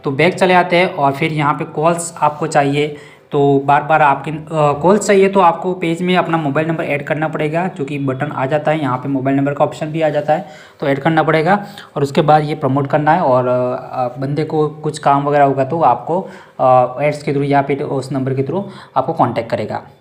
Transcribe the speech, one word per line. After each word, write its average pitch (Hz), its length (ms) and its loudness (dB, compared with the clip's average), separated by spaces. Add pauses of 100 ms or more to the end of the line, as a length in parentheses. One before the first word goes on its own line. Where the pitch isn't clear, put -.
तो 147 60 -2
बैक 156 240 2
चले 180 200 2
आते 180 220 4
हैं 175 180 2
और 139 180 2
फिर 160 200 -4
यहाँ 151 220 0
पे 156 100 -6
calls 165 580 -2
आपको 151 240 -2
चाहिए, 147 500 0 (360)
तो 139 320 4
बार 143 180 4
बार 151 200 2
आपके, 143 280 2
अ, 156 220 -10
कॉल्स 160 540 2
चाहिए 196 220 4
तो 196 120 2
आपको 180 340 2
पेज 170 280 -4
में 180 140 2
अपना 165 200 0
मोबाइल 156 320 -2
नंबर 165 160 -4
ऐड 143 200 -4
करना 156 240 -4
पड़ेगा, 156 380 -2
जो 147 180 -6
कि 143 140 -6
बटन 139 340 -4
आ 131 140 -4
जाता 151 240 0
है, 156 100 0
यहाँ 131 180 -2
पे 143 100 -8
मोबाइल 139 280 0
नंबर 139 180 0
का 151 100 2
ऑप्शन 147 220 -6
भी 156 160 -4
आ 156 60 2
जाता 147 240 0
है, 175 140 -2 (340)
तो 160 60 -2
ऐड 139 120 0
करना 160 240 2
पड़ेगा 160 440 2 (300)
और 147 60 0
उसके 139 200 0
बाद 151 220 4
ये 151 100 -4
प्रमोट 139 320 -2
करना 151 260 2
है। 180 80 2
और, 127 260 2
अ, 123 760 -4
बंदे 147 240 -2
को 151 240 -2
कुछ 151 300 -8
काम 143 260 2
वगैरह 143 200 4
होगा 135 200 0
तो 165 160 -2
आपको, 160 480 0 (320)
अ, 127 420 4
एड्स 147 200 -2
के - 80 -4
through 139 220 -2
या 139 100 4
फिर 143 200 -2
उस 135 300 -6
नंबर 131 220 -2
के 135 80 -2
through 170 200 -4 (340)
आपको - 160 -2
कॉन्टैक्ट 120 380 0
करेगा 113 320 -6 (180)